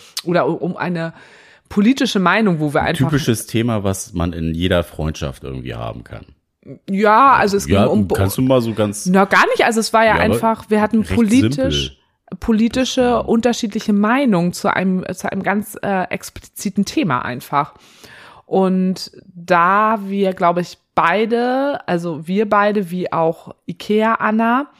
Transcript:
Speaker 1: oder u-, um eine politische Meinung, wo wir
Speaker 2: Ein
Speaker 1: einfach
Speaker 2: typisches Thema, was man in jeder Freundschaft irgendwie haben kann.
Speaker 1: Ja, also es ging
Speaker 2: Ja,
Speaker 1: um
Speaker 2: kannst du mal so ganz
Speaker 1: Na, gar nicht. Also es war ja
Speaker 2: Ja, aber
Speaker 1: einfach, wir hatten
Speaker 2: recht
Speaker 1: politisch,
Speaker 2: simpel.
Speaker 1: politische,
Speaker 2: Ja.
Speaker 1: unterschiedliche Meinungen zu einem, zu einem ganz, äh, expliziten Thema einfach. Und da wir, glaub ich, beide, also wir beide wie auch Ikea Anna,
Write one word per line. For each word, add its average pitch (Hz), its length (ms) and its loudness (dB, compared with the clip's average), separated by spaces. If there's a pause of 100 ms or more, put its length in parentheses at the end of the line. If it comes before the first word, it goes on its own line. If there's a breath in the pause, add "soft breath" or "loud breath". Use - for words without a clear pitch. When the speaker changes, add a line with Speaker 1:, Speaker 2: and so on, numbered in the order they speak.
(240 loud breath)
Speaker 1:
oder 165 240 2
u-, 165 60 0
um 170 240 -6
eine 165 340 -6 (560 loud breath)
politische 240 500 2
Meinung, 185 400 2
wo 151 140 -2
wir 156 80 2
Speaker 2:
Ein - 80 0
Speaker 1:
einfach 135 220 0
Speaker 2:
typisches 131 360 0
Thema, 113 380 -2
was 98 300 -4
man 87 180 -2
in 82 220 -4
jeder 87 280 2
Freundschaft 76 640 -6
irgendwie 64 300 -10
haben 57 300 -12
kann. - 200 -18 (640)
Speaker 1:
Ja, 214 460 4
also 202 240 2
es 196 80 -4
ging 82 80 2
Speaker 2:
Ja, 98 120 4
Speaker 1:
um 120 220 2
Speaker 2:
kannst 98 300 0
du 131 40 2
mal 131 200 4
so 113 100 -2
ganz 104 340 -2
Speaker 1:
Na, 190 200 4
gar 196 220 4
nicht. 494 180 2
Also 226 140 2
es - 120 -2
war 226 120 4
ja 220 60 4
Speaker 2:
Ja, 202 40 4
aber - 80 0
Speaker 1:
einfach, 226 480 0
wir 214 100 2
hatten 214 200 2
Speaker 2:
recht 196 140 -2
Speaker 1:
politisch, 143 840 2 (320)
Speaker 2:
simpel. - 100 -14
Speaker 1:
politische, 233 600 0
Speaker 2:
Ja. 247 160 2
Speaker 1:
unterschiedliche 226 760 0
Meinungen 208 640 2
zu - 200 -2
einem, 185 380 -2
zu - 180 -8
einem 190 120 -6
ganz, 202 400 -4
äh, 190 220 -2
expliziten - 800 -8
Thema 160 360 -2
einfach. 143 520 -4 (720 loud breath)
Und 185 640 0 (240)
da 185 720 2
wir, 196 260 -2
glaub 175 260 0
ich, - 200 -8 (160)
beide, 233 920 0
also 170 400 -4
wir 202 220 0
beide 208 420 2
wie 180 220 -6
auch 165 420 -2 (120)
Ikea 214 480 0
Anna, 226 540 0 (120)